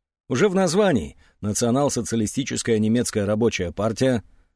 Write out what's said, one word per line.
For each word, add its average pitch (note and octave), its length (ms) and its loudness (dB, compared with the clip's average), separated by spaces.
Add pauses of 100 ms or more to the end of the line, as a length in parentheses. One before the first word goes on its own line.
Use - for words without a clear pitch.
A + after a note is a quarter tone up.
(280)
Уже D3+ 220 2
в F3+ 60 -2
названии F3 600 2 (240)
"Национал-социалистическая A#2 1400 -2
немецкая A2 480 0
рабочая G#2 460 0
партия" A2+ 540 0 (300)